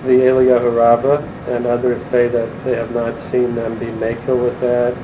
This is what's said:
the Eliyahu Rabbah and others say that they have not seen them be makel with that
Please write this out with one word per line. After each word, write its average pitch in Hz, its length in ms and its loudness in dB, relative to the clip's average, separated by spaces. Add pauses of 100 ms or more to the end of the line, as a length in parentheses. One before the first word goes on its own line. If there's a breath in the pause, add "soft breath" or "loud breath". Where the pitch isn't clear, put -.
the 127 100 2 (160)
Eliyahu 123 460 4
Rabbah 120 460 4 (260)
and 123 180 -2
others 120 340 0 (100)
say 123 180 2
that 117 200 -2 (160)
they 127 100 -2
have 117 200 -6
not 117 200 -2 (160)
seen 123 240 0
them 113 240 -4
be 117 80 -6
makel 113 560 -2
with 120 180 -2
that 123 440 0